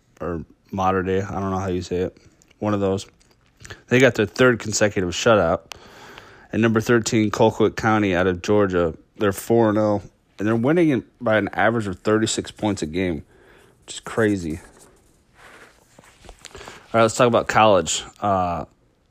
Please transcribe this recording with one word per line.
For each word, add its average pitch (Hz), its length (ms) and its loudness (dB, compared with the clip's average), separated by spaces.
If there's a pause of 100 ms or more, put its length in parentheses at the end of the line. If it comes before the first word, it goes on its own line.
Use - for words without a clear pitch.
(200)
or 82 240 -8 (280)
Mater 95 320 -2
Dei, 95 180 -2
I 98 180 -8
don't 98 120 -4
know 92 60 -4
how 95 100 -6
you 90 120 -4
say 90 180 -6
it. 90 200 -6 (400)
One 107 160 -2
of 101 60 -2
those. 95 260 -2 (840)
They 123 120 4
got 127 160 4
their 107 100 2
third 123 320 2
consecutive 104 520 -2
shutout. 92 640 2 (800)
And 107 80 -2
number 113 200 2
thirteen, 113 500 2
Colquitt 107 460 2
County 104 400 0
out 90 100 2
of 90 160 -2
Georgia, 92 500 2 (240)
they're 101 160 0
four 117 360 2
and 104 100 0
oh, 104 240 0 (360)
and 98 80 -4
they're 113 100 0
winning 156 340 2
in, 123 140 -2 (160)
by 110 180 0
an 101 140 -2
average 110 340 0
of 92 140 -8
thirty-six 110 500 -2
points - 320 -4
a 85 40 -6
game, 85 380 -4 (600)
which - 100 -20
is - 60 -16
crazy. 98 580 -2 (1700)
All - 380 -20 (280)
right, 117 100 4
let's 110 140 2
talk 127 120 4
about 117 180 2
college. 104 560 2 (180)
Uh, 90 440 -2 (460)